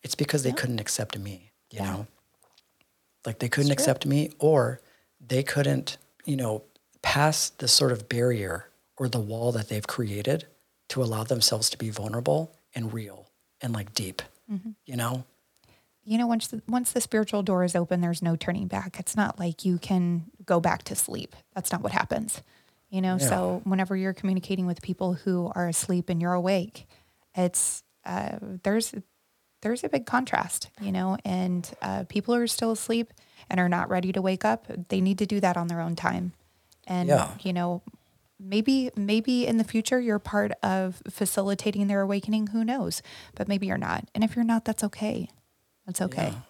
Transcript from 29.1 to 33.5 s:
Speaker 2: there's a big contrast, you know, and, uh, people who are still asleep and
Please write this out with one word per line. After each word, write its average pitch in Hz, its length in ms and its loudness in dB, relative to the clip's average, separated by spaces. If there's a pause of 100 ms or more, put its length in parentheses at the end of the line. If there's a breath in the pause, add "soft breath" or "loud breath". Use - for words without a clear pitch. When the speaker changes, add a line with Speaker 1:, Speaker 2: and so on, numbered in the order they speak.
Speaker 2:
there's 233 200 -2
a - 60 -2
big 269 160 0
contrast, - 640 0 (100)
you 196 140 -2
know, 190 320 0
and, 185 440 -2 (120)
uh, 190 260 -4
people 208 280 0
who 240 60 2
are 233 60 0
still 226 240 0
asleep 226 400 -2 (380 loud breath)
and 185 100 0